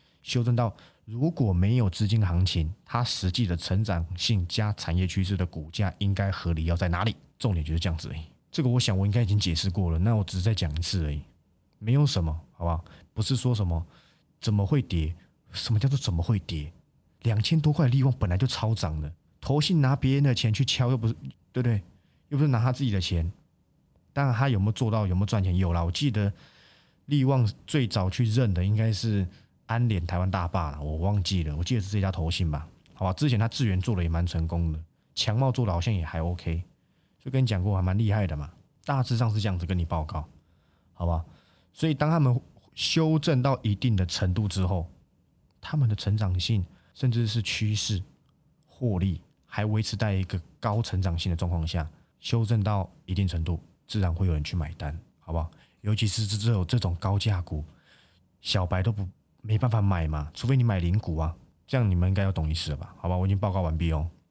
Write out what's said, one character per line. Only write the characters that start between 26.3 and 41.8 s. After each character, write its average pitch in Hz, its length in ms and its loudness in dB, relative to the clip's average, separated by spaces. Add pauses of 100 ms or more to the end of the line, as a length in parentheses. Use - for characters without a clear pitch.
力 139 180 2
旺 127 240 4 (180)
最 131 200 2
早 95 240 0
去 123 140 0
认 110 280 2
的 90 120 0
应 101 100 2
该 110 180 2
是 101 340 0 (400)
安 120 220 0
联 92 180 0
台 87 120 -2
湾 92 120 0
大 87 180 -2
霸 80 240 -2
啦， 73 80 -12
我 76 180 -6
忘 98 240 0
记 90 220 0
了， 76 120 -4
我 85 60 -4
记 127 120 -2
得 110 60 0
是 95 100 -8
这 104 100 0
家 95 100 2
投 82 200 -4
信 85 200 0
吧， 80 160 -6 (280)
好 95 100 -4
吧？ 92 80 0
之 147 160 0
前 117 100 2
他 113 80 2
智 117 200 -2
原 92 140 2
做 113 140 -2
的 90 80 0
也 82 60 0
蛮 82 180 0
成 82 220 -2
功 85 240 -2
的， 78 100 -8 (320)
强 110 240 -2
茂 131 140 0
做 123 120 -2
的 98 80 0
好 85 80 0
像 110 140 0
也 87 100 -2
还 82 180 -4
OK， 85 400 -4 (580)
就 - 100 -10
跟 131 120 0
你 123 40 2
讲 101 160 0
过 101 140 0
还 92 60 0
蛮 92 140 0
厉 107 160 2
害 107 140 0
的 73 100 -4
嘛， 73 140 -8 (340)
大 135 180 -2
致 120 140 0
上 113 160 0
是 107 80 0
这 101 80 0
样 92 100 0
子 85 60 -2
跟 87 140 0
你 85 60 0
报 80 200 -2
告， 76 220 -6 (680)
好 87 140 -4
吧？ 82 180 0 (480)
所 - 160 -2